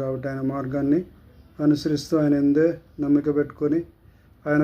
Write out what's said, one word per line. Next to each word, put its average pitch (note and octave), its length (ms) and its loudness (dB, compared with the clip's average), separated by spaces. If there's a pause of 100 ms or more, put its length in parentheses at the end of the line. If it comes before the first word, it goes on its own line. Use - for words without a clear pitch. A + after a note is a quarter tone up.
కాబట్టి C3 280 -6
ఆయన C3+ 120 -8 (120)
మార్గాన్ని C#3 460 0 (640)
అనుసరిస్తూ D3 580 0
ఆయన D3 200 2
ఎందే D3 260 4 (340)
నమ్మిక C#3+ 260 2 (100)
పెట్టుకొని D3 420 -2 (680)
ఆయన D3+ 160 4